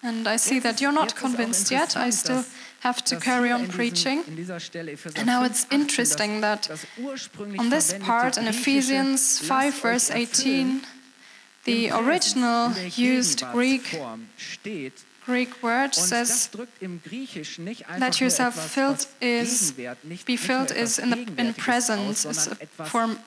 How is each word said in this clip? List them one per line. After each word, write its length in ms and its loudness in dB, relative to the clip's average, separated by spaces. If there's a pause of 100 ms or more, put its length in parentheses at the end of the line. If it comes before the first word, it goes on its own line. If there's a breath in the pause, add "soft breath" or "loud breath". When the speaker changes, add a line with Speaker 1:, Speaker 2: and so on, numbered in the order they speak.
Speaker 1:
And 220 -4
I 100 2
see 180 2
Speaker 2:
Jetzt 100 2
Speaker 1:
that 120 2
Speaker 2:
ist, 60 0
Speaker 1:
you're 80 4
not 140 4
Speaker 2:
jetzt 80 -4
ist 60 -6
auch 20 -10
Speaker 1:
convinced 500 0
yet. 240 2
I 40 -2 (100)
Speaker 2:
interessant, 60 2
Speaker 1:
still 220 0
Speaker 2:
dass, 100 -2 (360 loud breath)
Speaker 1:
have 220 0
to 100 0
Speaker 2:
dass 100 -8
Speaker 1:
carry 240 4
Speaker 2:
hier 60 2
Speaker 1:
on 100 0
Speaker 2:
in 60 -4
diesem, 80 -6
Speaker 1:
preaching. 480 0
Speaker 2:
in 100 -10
dieser 220 -8
Stelle 340 -10
Epheser 260 -12
Speaker 1:
And 80 0
now 180 4
it's 160 0
Speaker 2:
fünf 100 -2
achtzehn, 100 4
Speaker 1:
interesting 600 0
Speaker 2:
das, 220 2
Speaker 1:
that 80 -4
Speaker 2:
das 100 -8 (180)
ursprünglich 640 -8
Speaker 1:
on 100 2
this 220 4
Speaker 2:
verwendete 180 -6
Speaker 1:
part 260 4
in 100 0
Speaker 2:
griechische 140 0
Speaker 1:
Ephesians 760 4
Speaker 2:
"Lasst 40 -4
euch 40 -4
Speaker 1:
five 300 2
verse 360 0
Speaker 2:
erfüllen" 160 0
Speaker 1:
eighteen, 520 2 (880 loud breath)
the 200 2
Speaker 2:
im 60 0
Präsens, 160 2
Speaker 1:
original 600 4
Speaker 2:
in 40 0
der 440 2
Speaker 1:
used 220 2 (120)
Greek, 320 2
Speaker 2:
Gegenwartsform 520 -8
steht. 560 -10 (320)
Speaker 1:
Greek 380 -2
word 340 2
Speaker 2:
Und 80 2
Speaker 1:
says 260 2
Speaker 2:
das 200 0
drückt 320 -14
im 180 -8
Griechischen 640 -12
nicht 180 -10
Speaker 1:
that 100 -16
Speaker 2:
einfach 180 0
nur 180 2
Speaker 1:
yourself 280 2
Speaker 2:
etwas, 160 -6
Speaker 1:
filled 260 2
Speaker 2:
was 100 -4 (120)
Speaker 1:
is, 560 0
Speaker 2:
Gegenwart, 280 -10
nicht, 220 -12
Speaker 1:
be 60 0
Speaker 2:
nicht 160 -2
nur 80 2
Speaker 1:
filled 160 0
Speaker 2:
etwas 100 -2
Speaker 1:
is 160 0
in 140 2
the, 80 0
in 60 -8
Speaker 2:
Gegenwärtiges 380 -2
Speaker 1:
presence, 600 0
Speaker 2:
aus, 120 -4
Speaker 1:
is 60 0
Speaker 2:
sondern 140 -6
Speaker 1:
a 60 -14
Speaker 2:
etwas 240 -12
Speaker 1:
form 280 0 (100)